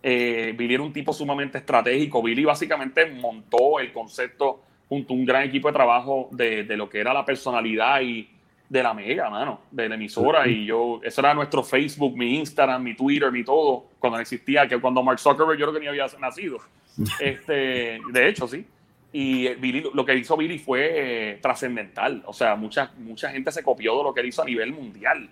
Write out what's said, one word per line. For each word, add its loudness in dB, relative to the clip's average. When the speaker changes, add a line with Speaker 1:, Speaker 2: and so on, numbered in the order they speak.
Speaker 1:
eh, 0
Billy 0
era 0
un -8
tipo -4
sumamente -4
estratégico. 2
Billy 2
básicamente 2
montó 0
el -6
concepto -4
junto -4
a 0
un 2
gran 4
equipo -2
de 0
trabajo 2
de, -2
de -4
lo -6
que -4
era 2
la 0
personalidad 0
y -6
de 2
la 2
mega, -4
mano, -6
de -4
la -4
emisora. 2
Speaker 2:
Ujú. 4
Speaker 1:
Y 0
yo, 0
eso -4
era 6
nuestro 0
Facebook, 0
mi 0
Instagram, 2
mi -6
Twitter, 2
mi -4
todo, 2
cuando 0
no -4
existía, 2
que 0
cuando 2
Mark 4
Zuckerberg 4
yo 0
creo -2
que -2
ni -8
había -2
nacido. -8
Speaker 2:
<laughs> -20
Speaker 1:
Este, -2
de 6
hecho, -2
sí. -10
Y, 0
eh, 0
Billy, -2
lo 2
que 2
hizo 0
Billy -2
fue, 0
eh, -4
trascendental. -4
O -12
sea, 2
mucha, -4
mucha -10
gente -6
se -8
copió 0
de 0
lo 0
que -2
él -2
hizo -4
a 0
nivel -4
mundial -4